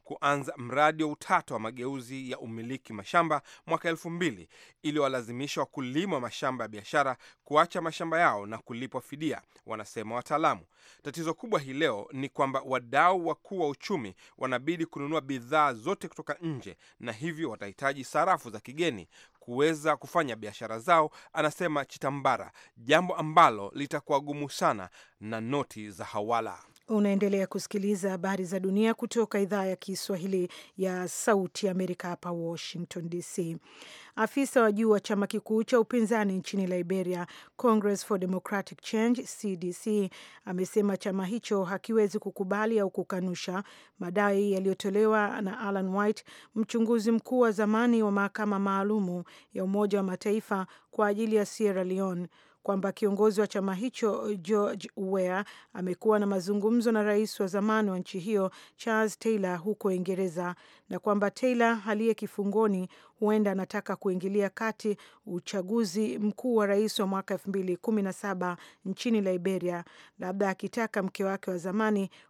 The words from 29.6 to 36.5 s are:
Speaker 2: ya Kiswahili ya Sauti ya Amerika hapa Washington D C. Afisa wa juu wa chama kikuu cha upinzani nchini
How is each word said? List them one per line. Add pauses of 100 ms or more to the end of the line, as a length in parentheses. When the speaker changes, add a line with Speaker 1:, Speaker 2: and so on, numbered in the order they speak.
Speaker 2:
ya
Kiswahili (280)
ya
Sauti
ya
Amerika
hapa
Washington
D
C. (580)
Afisa
wa
juu
wa
chama
kikuu
cha
upinzani
nchini